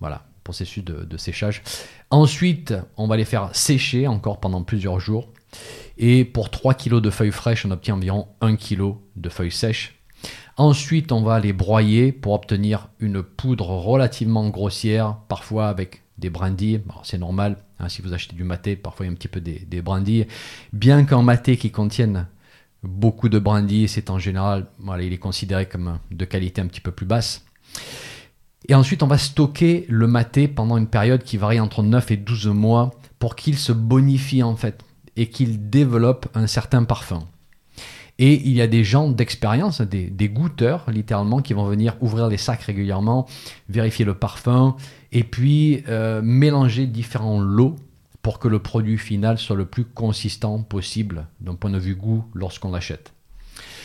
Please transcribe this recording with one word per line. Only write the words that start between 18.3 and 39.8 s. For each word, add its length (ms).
du 80
maté, 320
parfois 300
il 40
y 20
a 20
un 20
petit 120
peu 140
des, 180
des 220
brindilles. 460
Bien 320
qu'un 160
maté 360
qui 140
contienne 560
beaucoup 460
de 100
brindilles, 480
c'est 220
en 100
général, 480
voilà, 240
il 100
est 60
considéré 480
comme 320
de 140
qualité 360
un 60
petit 140
peu 100
plus 140
basse. 400
Et 80
ensuite, 280
on 40
va 100
stocker 720
le 180
maté 400
pendant 300
une 100
période 360
qui 140
varie 220
entre 240
neuf 280
et 60
douze 300
mois 440
pour 160
qu'il 220
se 140
bonifie 720
en 120
fait 280
et 140
qu'il 400
développe 680
un 120
certain 360
parfum. 440
Et 140
il 60
y 80
a 60
des 160
gens 260
d'expérience, 720